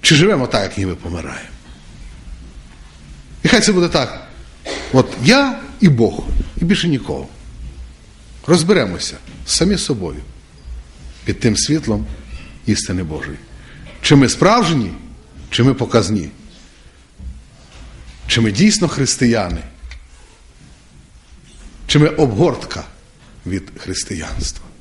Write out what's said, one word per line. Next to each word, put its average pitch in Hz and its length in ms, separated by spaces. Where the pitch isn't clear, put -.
Чи - 140
живемо 151 320
так, 107 160
як 95 160
ніби 92 160
помираємо. 78 540
І - 60
хай 226 120
це 214 120
буде 175 160
так. - 400
От 131 200
я 247 360
і 190 80
Бог, 113 360
і - 40
більше 175 240
нікого. 76 400
Розберемося 160 680
самі 190 300
з - 80
собою 85 360
під - 160
тим 110 160
світлом 113 500
істини 95 360
Божої. 76 360
Чи - 160
ми 135 120
справжні, 165 640
чи - 120
ми 131 120
показні. 101 560
Чи - 80
ми 110 120
дійсно 175 360
християни, 113 720
чи - 120
ми 151 100
обгортка 123 760
від 92 320
християнства. - 840